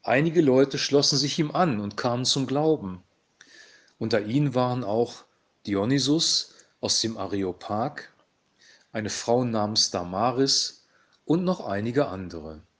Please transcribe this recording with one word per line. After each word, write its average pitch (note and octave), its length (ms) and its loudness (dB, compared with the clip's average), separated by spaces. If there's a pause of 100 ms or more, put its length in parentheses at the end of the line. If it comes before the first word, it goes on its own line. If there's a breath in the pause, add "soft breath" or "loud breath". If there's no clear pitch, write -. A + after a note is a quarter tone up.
Einige D3+ 380 4
Leute C#3 360 6
schlossen C#3+ 400 2
sich C3+ 220 -2
ihm D3+ 140 0
an D3 260 2
und G#2 180 -6
kamen B2 280 -2
zum B2+ 240 0
Glauben. C3+ 560 -2 (920 loud breath)
Unter A2+ 260 0
ihnen B2 340 0
waren B2 260 0
auch A2+ 400 -2 (460)
Dionysus C3 840 0 (280 soft breath)
aus - 200 0
dem A2+ 160 -4
Areopag, G2 920 -4 (840 soft breath)
eine A2 180 -4
Frau A#2+ 360 0
namens A2 480 0
Damaris A2+ 920 -2 (400 soft breath)
und F3 200 0
noch F3+ 200 -2
einige A#2 440 0
andere. E2 520 -10 (200)